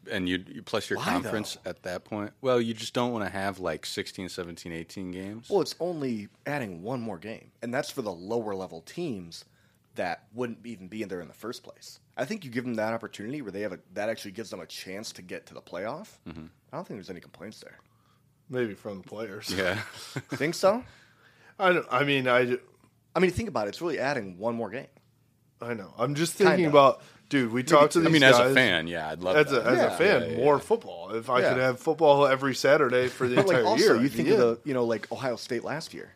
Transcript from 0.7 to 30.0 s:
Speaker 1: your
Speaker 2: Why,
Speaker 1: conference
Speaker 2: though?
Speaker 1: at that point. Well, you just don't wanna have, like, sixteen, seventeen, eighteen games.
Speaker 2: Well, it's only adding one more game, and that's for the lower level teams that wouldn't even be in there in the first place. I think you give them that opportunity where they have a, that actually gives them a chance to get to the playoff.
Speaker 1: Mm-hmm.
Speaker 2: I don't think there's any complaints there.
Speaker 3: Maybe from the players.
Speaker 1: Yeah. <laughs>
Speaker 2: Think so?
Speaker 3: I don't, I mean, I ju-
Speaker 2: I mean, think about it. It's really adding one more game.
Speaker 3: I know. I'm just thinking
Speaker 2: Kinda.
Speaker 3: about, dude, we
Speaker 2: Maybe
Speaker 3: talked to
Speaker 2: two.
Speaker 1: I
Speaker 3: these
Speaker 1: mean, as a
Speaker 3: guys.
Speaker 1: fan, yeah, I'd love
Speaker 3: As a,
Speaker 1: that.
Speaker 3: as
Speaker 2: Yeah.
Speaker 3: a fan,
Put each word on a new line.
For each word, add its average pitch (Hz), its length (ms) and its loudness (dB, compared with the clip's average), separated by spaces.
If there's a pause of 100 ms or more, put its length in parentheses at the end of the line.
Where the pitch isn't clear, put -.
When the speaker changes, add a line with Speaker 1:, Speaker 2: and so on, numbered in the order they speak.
Speaker 1:
your 98 100 -2
Speaker 2:
Why, - 60 -6
Speaker 1:
conference 98 580 -4
Speaker 2:
though? - 80 -10
Speaker 1:
at - 120 -14
that 90 220 -8
point. 104 360 -10
Well, 127 200 2
you 117 140 -4
just 113 180 -12
don't 123 180 0
wanna 107 180 -4
have, 95 300 -4
like, 82 280 -6
sixteen, 95 420 -8
seventeen, 85 420 -12
eighteen 82 400 -10
games. 98 380 -12
Speaker 2:
Well, 196 120 2
it's - 180 -4
only 135 480 -6 (180)
adding 113 380 -6
one 123 180 -6
more 107 160 -8
game, 101 340 -16 (120)
and 120 100 -6
that's 143 160 -4
for 131 140 -8
the 104 80 -4
lower 104 420 -4
level 87 280 -10
teams 101 640 -10 (500)
that 90 380 -6
wouldn't 117 320 -8
even 95 240 -14
be 110 120 -10
in 101 80 -8
there 90 120 -8
in 80 60 -14
the 64 60 -20
first - 300 -14
place. - 360 -20 (180)
I 127 80 -2
think 196 200 -10
you 127 60 -14
give 120 140 -4
them 123 100 -4
that 110 180 -2
opportunity 113 480 -10
where 104 100 -10
they 98 100 -8
have 104 120 -6
a, 82 60 -14 (140)
that 104 160 -4
actually 107 220 -8
gives 98 200 -12
them 101 80 -12
a 82 80 -14
chance 98 460 -12
to 98 100 -18
get 90 240 -14
to - 80 -20
the - 60 -16
playoff. 117 560 -10 (100)
Speaker 1:
Mm-hmm. 80 180 -14 (260)
Speaker 2:
I - 40 -14
don't 175 120 -10
think 147 120 -12
there's 87 100 -18
any 87 120 -12
complaints 95 400 -20
there. - 180 -20 (680)
Speaker 3:
Maybe 120 280 -4
from 98 260 -12
the - 60 -20
players. 107 440 -10
Speaker 1:
Yeah. 95 280 0
<laughs> - 140 -12 (400)
Speaker 2:
Think 147 200 -2
so? 214 300 2 (760)
Speaker 3:
I 190 160 4
don't, 156 160 0
I 123 140 2
mean, 139 240 2
I 123 180 6
ju- 123 140 -2 (560)
Speaker 2:
I 165 60 2
mean, 180 100 4
think 220 180 -6
about 120 160 -2
it. 101 40 -2
It's 101 120 -12
really 160 160 -4
adding 113 400 -4
one 113 160 -4
more 117 160 -6
game. 120 160 -12 (760)
Speaker 3:
I 120 120 -6
know. 95 240 -12
I'm 127 180 0
just 165 180 -2
thinking 170 220 6 (100)
Speaker 2:
Kinda. 151 40 2
Speaker 3:
about, 139 320 8 (280)
dude, 131 200 2
we 117 100 -2
Speaker 2:
Maybe 131 100 -4
Speaker 3:
talked 147 240 8
to 185 80 4
Speaker 2:
two. 165 40 4
Speaker 1:
I - 40 6
Speaker 3:
these 160 40 4
Speaker 1:
mean, 139 100 8
as 131 140 12
a 123 60 8
Speaker 3:
guys. 131 100 2
Speaker 1:
fan, 95 340 4
yeah, 82 220 -4
I'd 80 140 -8
love 95 140 4
Speaker 3:
As 143 160 4
a, - 80 4
Speaker 1:
that. 110 60 0
Speaker 3:
as 131 100 4
Speaker 2:
Yeah. 302 160 4
Speaker 3:
a 90 40 -6
fan, 170 240 4